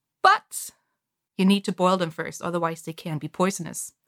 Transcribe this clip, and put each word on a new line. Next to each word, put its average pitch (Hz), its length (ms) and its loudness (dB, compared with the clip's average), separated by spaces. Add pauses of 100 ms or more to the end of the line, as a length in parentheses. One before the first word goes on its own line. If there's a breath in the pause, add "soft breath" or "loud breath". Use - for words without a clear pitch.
(220)
But - 480 2 (680)
you 190 60 4
need 202 220 4
to 202 60 -2
boil 185 240 2
them 175 140 -2
first, 160 320 -8
otherwise 170 400 -4
they 165 100 -10
can 160 260 -6
be 151 100 -8
poisonous. - 640 -4 (160)